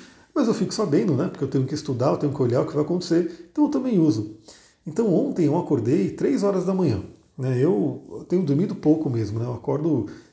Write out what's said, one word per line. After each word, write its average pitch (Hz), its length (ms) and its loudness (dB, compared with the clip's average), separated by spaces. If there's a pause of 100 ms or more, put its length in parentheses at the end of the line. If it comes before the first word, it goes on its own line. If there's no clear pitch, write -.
(340)
mas 302 140 2
eu 330 60 2
fico 180 200 -2
sabendo, 170 420 0
né? 151 120 0
Porque - 160 -6
eu 131 60 -2
tenho 131 160 0
que 151 100 -4
estudar, 139 360 -2
eu 170 60 0
tenho 143 160 -2
que - 80 -4
olhar 123 200 2
o 156 40 -2
que - 80 -8
vai 147 100 0
acontecer, 175 680 -2
então 294 140 2
eu - 40 2
também 254 300 0
uso. 113 380 2 (480)
Então 196 280 0
ontem 202 320 2
eu 143 120 2
acordei 143 540 0
três 220 320 0
horas 190 220 0
da 190 80 0
manhã, 139 300 0 (340)
né? 127 200 -2
Eu, 175 540 0
eu 120 120 -14
tenho 180 200 0
dormido 147 320 0
pouco 151 340 2
mesmo, 113 300 -2
né? 117 60 -4
Eu 123 80 -6
acordo 143 540 -2 (260)